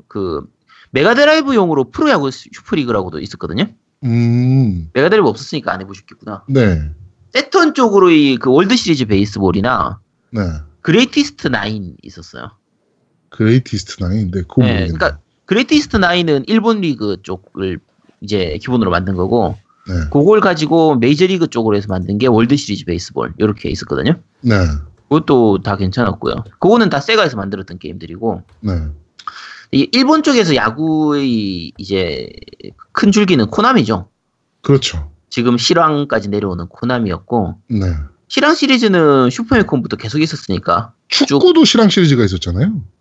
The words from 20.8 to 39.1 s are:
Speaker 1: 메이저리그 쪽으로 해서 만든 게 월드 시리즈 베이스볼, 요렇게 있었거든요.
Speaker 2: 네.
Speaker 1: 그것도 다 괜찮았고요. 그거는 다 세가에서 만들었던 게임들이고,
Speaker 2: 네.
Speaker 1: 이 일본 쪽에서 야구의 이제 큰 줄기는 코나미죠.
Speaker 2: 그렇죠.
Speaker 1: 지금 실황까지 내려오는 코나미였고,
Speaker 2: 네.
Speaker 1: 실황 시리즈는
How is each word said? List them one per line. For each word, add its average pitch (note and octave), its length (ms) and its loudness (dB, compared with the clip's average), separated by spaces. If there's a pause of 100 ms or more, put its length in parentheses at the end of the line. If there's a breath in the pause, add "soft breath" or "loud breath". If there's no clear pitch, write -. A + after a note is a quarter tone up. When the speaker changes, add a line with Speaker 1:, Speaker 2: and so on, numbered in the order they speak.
Speaker 1:
메이저리그 D#3 520 2
쪽으로 A2 280 0
해서 G2+ 120 -4
만든 G2 300 -4
게 B2+ 80 0
월드 A#2+ 300 4
시리즈 G2+ 280 -6
베이스볼, D#2 540 -6
요렇게 G#2 320 -2
있었거든요. D#2+ 440 -2 (260)
Speaker 2:
네. A#2+ 140 0 (500)
Speaker 1:
그것도 B2 580 2
다 G2 140 -4
괜찮았고요. F#2 680 -2 (140)
그거는 G#3 320 4
다 C#3+ 100 -2
세가에서 G3+ 360 0
만들었던 G2 420 -8
게임들이고, F#2 640 -8 (180)
Speaker 2:
네. G#2 120 -4 (960 loud breath)
Speaker 1:
이 C3+ 220 2
일본 C#4 300 2
쪽에서 A#3+ 320 2
야구의 B2+ 1200 -2
이제 F2 520 -4 (640)
큰 G3+ 200 2
줄기는 F3+ 340 2
코나미죠. A2+ 600 0 (540)
Speaker 2:
그렇죠. C3+ 480 0 (200)
Speaker 1:
지금 A#2+ 260 0
실황까지 C#3+ 720 0
내려오는 G2 400 -4
코나미였고, A#2 1000 -4
Speaker 2:
네. G#2 180 -2 (420)
Speaker 1:
실황 D4+ 260 2
시리즈는 F#3 760 2